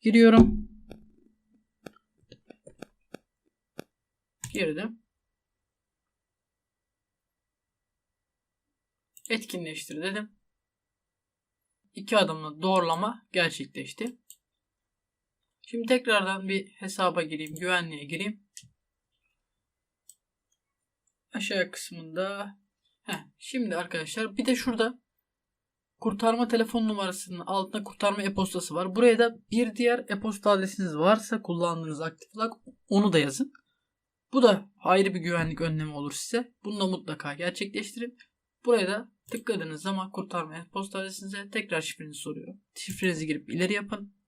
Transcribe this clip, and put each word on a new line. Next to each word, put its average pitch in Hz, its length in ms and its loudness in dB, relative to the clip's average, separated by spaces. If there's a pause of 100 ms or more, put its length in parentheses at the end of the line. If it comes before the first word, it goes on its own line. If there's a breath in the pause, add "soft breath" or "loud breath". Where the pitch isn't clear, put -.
giriyorum. 226 680 10 (3750)
Girdim. 196 500 -4 (4000)
Etkinleştir 165 720 -6
dedim. 202 300 -6 (1600)
İki 214 240 0
adımlı 156 440 0
doğrulama 185 720 2
gerçekleşti. 165 840 -4 (1400)
Şimdi 233 260 -6
tekrardan 202 600 2
bir 196 200 0
hesaba 185 560 0
gireyim, 156 320 -8
güvenliğe 170 500 -2
gireyim. 185 420 -6 (2750)
Aşağı 196 380 -2
kısmında. 185 840 -8 (460)
Heh, - 220 -8 (120)
şimdi 226 380 -4
arkadaşlar 175 640 -6
bir 240 80 -2
de 262 100 4
şurada 233 480 -2 (1000)
kurtarma 226 440 2
telefon 226 400 0
numarasının 190 520 -4
altında 196 440 -2
kurtarma 202 380 -2
e-postası 190 540 -2
var. 185 200 -2
Buraya 233 240 6
da 233 200 2 (120)
bir 226 240 0
diğer 240 320 2
e-posta 208 420 -2
adresiniz 190 480 0
varsa 202 440 2
kullandığınız 165 600 -4
aktif 165 340 -10
olarak 220 180 -4 (340)
onu 202 260 4
da 160 60 8
yazın. 143 340 -2 (800)
Bu 254 100 4
da 202 260 6 (100)
ayrı 190 340 4
bir 185 60 -4
güvenlik 165 420 -2
önlemi 156 320 -2
olur 143 180 -6
size. - 420 -6 (100)
Bunu 208 160 -6
da 196 80 2
mutlaka 165 460 -6
gerçekleştirin. 202 840 -8 (480 soft breath)
Buraya 220 220 4
da 208 240 -6 (200)
tıkladığınız 160 500 -6
zaman 190 300 -4
kurtarma 170 460 -8
e-posta 196 420 -10
adresinize 196 500 -10
tekrar 208 320 -4
şifrenizi 151 380 -12
soruyor. 170 360 -12 (200)
Şifrenizi 170 520 -4
girip 147 220 -6
ileri 185 240 0
yapın. 202 420 -8 (120)